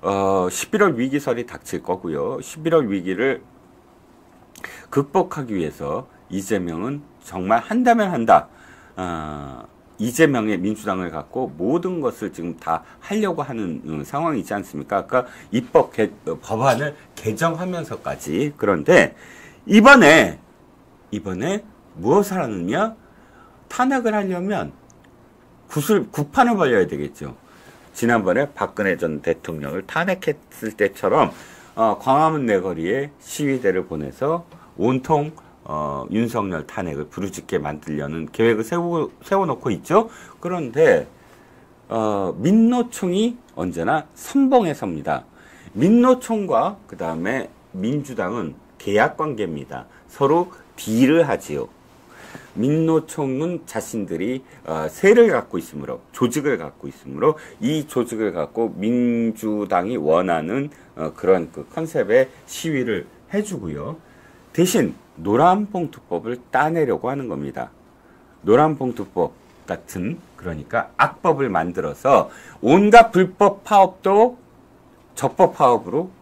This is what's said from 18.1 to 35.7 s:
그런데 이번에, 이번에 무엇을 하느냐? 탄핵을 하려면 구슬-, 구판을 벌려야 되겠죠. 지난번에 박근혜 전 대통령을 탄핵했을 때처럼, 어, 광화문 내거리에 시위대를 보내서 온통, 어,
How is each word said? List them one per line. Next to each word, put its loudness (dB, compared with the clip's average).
그런데 4
이번에, 8
이번에 -6
무엇을 2
하느냐? -2
탄핵을 0
하려면 -4
구슬-, 0
구판을 0
벌려야 4
되겠죠. -10
지난번에 0
박근혜 -2
전 -4
대통령을 -6
탄핵했을 -6
때처럼, 2
어, 2
광화문 2
내거리에 -2
시위대를 -2
보내서 -6
온통, -2
어, -8